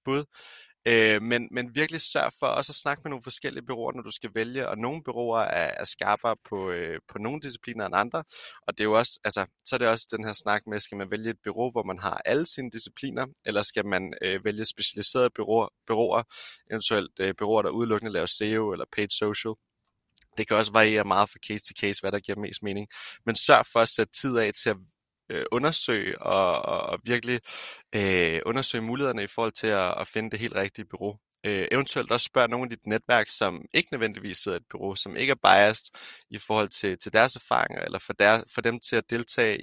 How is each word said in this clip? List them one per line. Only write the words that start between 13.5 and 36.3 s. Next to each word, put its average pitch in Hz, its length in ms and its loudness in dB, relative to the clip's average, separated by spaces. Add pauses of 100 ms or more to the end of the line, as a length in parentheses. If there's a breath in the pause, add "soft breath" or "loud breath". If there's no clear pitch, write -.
skal 101 240 -2
man, 95 360 -2
øh, 95 220 -2
vælge 107 200 -2
specialiserede 113 680 0
bureauer, 107 340 2 (180)
bureauer, 113 360 2 (480 loud breath)
eventuelt, 107 500 0
øh, 95 180 0
bureauer, 107 240 2
der 87 80 0
udelukkende 110 420 0
laver 87 140 0
seo 107 460 0
eller - 140 -6 (100)
paid 104 120 0
social. 107 460 -2 (840)
Det 110 100 -4
kan 107 80 4
også 104 160 4
variere 107 320 6
meget 101 240 4
fra - 100 -20 (100)
case 107 160 -4
til - 120 -4
case, 101 260 0
hvad 98 100 -2
der 101 80 0
giver 101 180 -6
mest - 240 -6
mening. 101 260 -6 (380 loud breath)
Men 113 100 2
sørg - 360 8
for 117 80 6
at 113 80 6
sætte - 240 0
tid 127 260 2
af 107 160 4
til - 160 0
at 101 60 0 (540)
øh, 80 220 -4
undersøge 123 720 0
og, 92 400 4
og, - 180 -2
og - 240 -4
virkelig, 117 360 -2 (540 loud breath)
øh, 90 520 2
undersøge 120 380 -2
mulighederne 120 380 -2
i 101 40 -4
forhold 113 260 -2
til - 140 -4
at, 95 340 2
at - 80 -6
finde 110 220 -4
det 107 80 -4
helt 113 160 -6
rigtige 98 300 -4
bureau. 101 320 -8 (300)
Øh, 98 240 0
eventuelt 135 400 0
også 120 140 2
spørg 120 240 4
nogle 123 160 -2
af 120 60 -6
dit - 160 -14
netværk, 110 440 2
som 85 340 -2 (100)
ikke - 180 2
nødvendigvis 104 460 -4
sidder 92 180 -2
i 87 40 -8
et - 100 -18
bureau, 95 240 -6
som - 220 -8
ikke 135 140 0
er 135 120 2
biased 101 420 6 (460 loud breath)